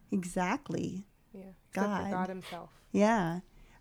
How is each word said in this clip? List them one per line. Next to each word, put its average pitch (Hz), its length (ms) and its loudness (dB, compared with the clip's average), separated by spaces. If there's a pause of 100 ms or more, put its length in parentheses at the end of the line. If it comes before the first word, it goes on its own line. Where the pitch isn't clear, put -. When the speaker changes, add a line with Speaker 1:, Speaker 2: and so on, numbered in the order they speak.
(120)
Speaker 1:
Exactly. 180 920 -2 (300)
Speaker 2:
Yeah, 190 80 -16 (300)
except 202 160 2
for 190 160 0
Speaker 1:
God. 196 80 -4
Speaker 2:
God 185 180 0
himself. 175 400 -10 (220)
Speaker 1:
Yeah. 196 480 4 (420)